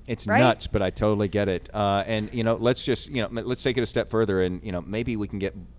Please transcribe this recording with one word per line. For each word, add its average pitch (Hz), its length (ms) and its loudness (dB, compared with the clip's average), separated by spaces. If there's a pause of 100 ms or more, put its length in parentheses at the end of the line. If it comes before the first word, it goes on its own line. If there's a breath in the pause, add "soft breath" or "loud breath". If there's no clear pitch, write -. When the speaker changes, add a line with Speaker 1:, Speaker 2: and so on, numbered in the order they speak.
Speaker 1:
It's - 180 -6
Speaker 2:
right? 127 140 4
Speaker 1:
nuts, 123 260 4
but 107 140 0
I 92 80 2
totally 104 400 2
get 101 180 0
it. 90 280 -2
Uh, 101 320 2
and, 107 260 -2
you 120 100 -2
know, 113 120 2
let's 120 280 2
just, - 280 -2
you 131 100 -2
know, 104 80 0
m-, 117 180 -6
let's 123 160 -4
take 127 140 2
it 123 60 2
a 110 40 0
step 113 220 -2
further, 101 320 2
and, 90 240 0
you 107 80 -8
know, 87 80 -4
maybe 110 340 -4
we 104 140 -2
can 101 100 -6
get 95 160 -4 (240)